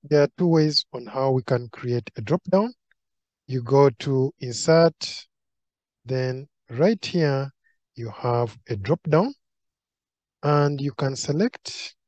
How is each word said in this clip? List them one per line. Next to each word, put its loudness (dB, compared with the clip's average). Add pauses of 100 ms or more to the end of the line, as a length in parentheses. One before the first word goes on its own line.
There 4
are 2
two 2
ways 2
on -10
how -2
we 0
can -2
create -6
a -8
drop -2
down. 0 (720)
You -4
go 6
to -2
insert, 0 (800)
then -4 (220)
right 0
here 0 (440)
you -10
have -2 (120)
a -4
drop -2
down 2 (1080)
and 2
you -4
can -4
select. -4 (120)